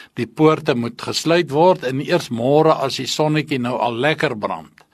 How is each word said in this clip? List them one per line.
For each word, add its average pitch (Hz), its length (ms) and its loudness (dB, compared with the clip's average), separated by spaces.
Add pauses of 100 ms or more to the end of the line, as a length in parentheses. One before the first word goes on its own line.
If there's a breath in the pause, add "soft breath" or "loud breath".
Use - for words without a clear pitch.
(140 loud breath)
die 117 120 -4
poorte 156 480 2
moet 120 260 -6
gesluit 160 500 0
word 160 320 4
en 131 180 -2
eers 151 280 -2
môre 143 440 2
as 135 240 -2
die 127 100 -6
sonnetjie 151 520 -2
nou 123 200 -4
al 120 140 0
lekker 139 440 -2
brand 95 340 -6 (220 loud breath)